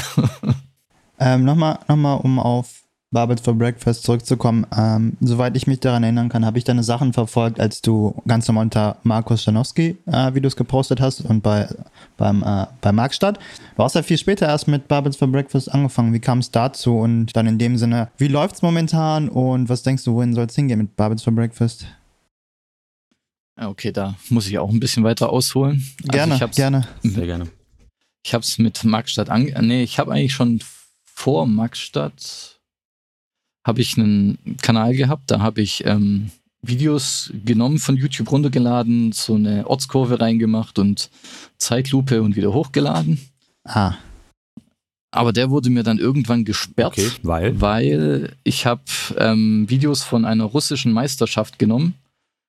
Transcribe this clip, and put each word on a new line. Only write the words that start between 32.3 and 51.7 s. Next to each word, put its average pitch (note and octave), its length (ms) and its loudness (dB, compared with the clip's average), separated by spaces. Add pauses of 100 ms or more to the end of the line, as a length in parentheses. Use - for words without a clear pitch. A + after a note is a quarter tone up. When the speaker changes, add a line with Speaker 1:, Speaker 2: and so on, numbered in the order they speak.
Speaker 1:
hab A2+ 120 0
ich - 200 -2
einen G#2 640 0
Kanal A2+ 340 2
gehabt, C#3 360 -2
da G#2+ 100 2
hab G#2+ 160 0
ich, - 280 -2
ähm, G2+ 460 0 (340)
Videos C3+ 680 -2 (140)
genommen, A#2+ 320 2
von C#3 180 0
YouTube C3 360 -2
runtergeladen, A#2+ 800 2
so A2 240 -2
eine G#2 320 2
Ortskurve C3 520 0
reingemacht A2+ 600 0
und G2+ 300 0 (500)
Zeitlupe C3+ 640 0
und G#2 120 2
wieder G2+ 180 2
hochgeladen. D#3 640 0 (460)
Speaker 2:
Ah. F#2+ 280 0 (1160)
Speaker 1:
Aber A#2 200 0
der B2 180 0
wurde C3+ 200 2
mir B2 140 2
dann A2 160 2
irgendwann A#2+ 460 0
gesperrt, G2+ 480 -4
Speaker 3:
Okay, G2+ 160 0 (120)
weil? F#2+ 400 0
Speaker 1:
weil C#3 840 0
ich - 220 -2
hab, A#2+ 160 0 (360)
ähm, A2 520 2
Videos C3+ 340 2
von A#2 220 0
einer A2 200 0
russischen C3+ 460 -2
Meisterschaft A2+ 680 -2
genommen, C3 340 2 (560)